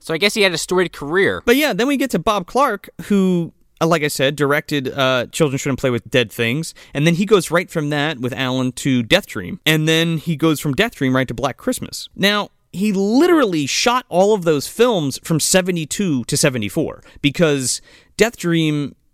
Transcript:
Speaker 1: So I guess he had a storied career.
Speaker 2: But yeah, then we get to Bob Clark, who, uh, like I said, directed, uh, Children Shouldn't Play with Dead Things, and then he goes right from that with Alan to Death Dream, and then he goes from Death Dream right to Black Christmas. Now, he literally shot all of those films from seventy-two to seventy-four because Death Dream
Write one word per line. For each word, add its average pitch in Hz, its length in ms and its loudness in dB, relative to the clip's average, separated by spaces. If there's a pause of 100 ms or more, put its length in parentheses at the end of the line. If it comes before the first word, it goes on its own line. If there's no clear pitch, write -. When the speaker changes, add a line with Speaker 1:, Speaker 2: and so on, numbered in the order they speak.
Speaker 1:
So - 140 -8
I 160 40 -2
guess 208 160 0
he 214 80 2
had 190 100 2
a 156 60 -2
storied 180 340 0
career. 147 540 0
Speaker 2:
But 240 80 4
yeah, 285 180 2
then 214 140 -2
we 285 100 0
get 254 140 -2
to 220 80 0
Bob 202 300 -2
Clark, 247 420 -2 (120)
who, 185 500 0 (280)
uh, 165 60 2
like 165 160 2
I 151 60 0
said, 143 260 0
directed, 143 540 -2
uh, 131 380 0
Children 139 320 0
Shouldn't 135 200 -4
Play 131 120 0
with 117 200 -4
Dead 123 220 2
Things, 127 420 -4 (180)
and 143 140 0
then 170 80 4
he 190 100 0
goes 196 280 2
right 185 180 0
from 147 200 -4
that 147 280 -2
with 123 140 -4
Alan 127 400 -2
to 127 320 0
Death 175 220 2
Dream, - 380 -10
and 156 220 2
then 165 320 2
he 165 160 -4
goes 156 240 2
from 143 160 -2
Death 214 220 -2
Dream 131 180 0
right 131 140 0
to 127 60 -8
Black 120 220 -4
Christmas. - 600 -8
Now, 202 320 0 (260)
he 208 160 -2
literally 208 760 2
shot 247 420 -2
all 196 240 2
of 185 120 0
those 151 220 2
films 196 560 0
from 160 160 0
seventy-two 175 840 0
to 147 140 -4
seventy-four 120 640 -2 (180)
because 143 600 0 (340)
Death 226 220 2
Dream 156 560 -2 (200)